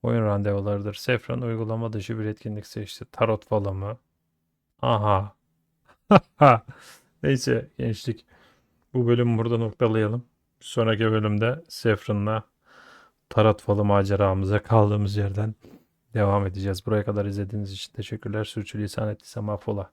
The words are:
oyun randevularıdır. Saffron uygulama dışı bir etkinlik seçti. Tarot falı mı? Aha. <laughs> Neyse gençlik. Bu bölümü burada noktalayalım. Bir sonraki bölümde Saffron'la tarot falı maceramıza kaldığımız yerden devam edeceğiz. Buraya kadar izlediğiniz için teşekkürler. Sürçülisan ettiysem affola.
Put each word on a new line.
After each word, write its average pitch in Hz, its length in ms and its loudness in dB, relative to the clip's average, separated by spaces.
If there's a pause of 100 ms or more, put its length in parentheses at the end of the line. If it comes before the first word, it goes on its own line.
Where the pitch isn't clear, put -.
oyun 117 200 0
randevularıdır. 101 720 -2
Saffron 123 460 -4
uygulama 113 520 -4
dışı 110 260 -6
bir 107 60 -6
etkinlik 107 420 -8
seçti. - 460 -12
Tarot 113 360 -2
falı 101 260 -2
mı? 101 240 -8 (840)
Aha. 104 520 0 (760)
<laughs> 139 540 6 (580)
Neyse 131 460 0 (100)
gençlik. 117 480 -6 (680)
Bu 127 120 2
bölümü 120 320 4
burada 117 200 0
noktalayalım. 110 680 0 (360)
Bir - 40 -20
sonraki 113 400 0
bölümde 110 640 0
Saffron'la 107 760 -2 (840)
tarot 107 340 4
falı 104 220 2
maceramıza 98 760 2
kaldığımız 104 540 2
yerden 104 380 -4 (600)
devam 101 320 2
edeceğiz. 95 400 -4
Buraya 104 180 0
kadar 101 220 -2
izlediğiniz 101 460 -6
için - 200 -14
teşekkürler. 107 520 -6
Sürçülisan 104 640 -6
ettiysem 107 420 -8
affola. 101 420 -6